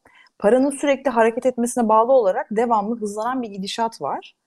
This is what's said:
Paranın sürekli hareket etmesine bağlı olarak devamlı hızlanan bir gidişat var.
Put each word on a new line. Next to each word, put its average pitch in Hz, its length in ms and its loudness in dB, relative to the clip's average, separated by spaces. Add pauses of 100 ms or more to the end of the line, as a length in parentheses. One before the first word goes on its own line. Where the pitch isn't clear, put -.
(380)
Paranın 254 320 2
sürekli 277 400 -2
hareket 226 360 2
etmesine 240 420 -2
bağlı 226 240 4
olarak 240 380 2
devamlı 226 500 0
hızlanan 214 420 -6
bir 226 60 -8
gidişat 196 540 -8
var. 190 340 -8 (100)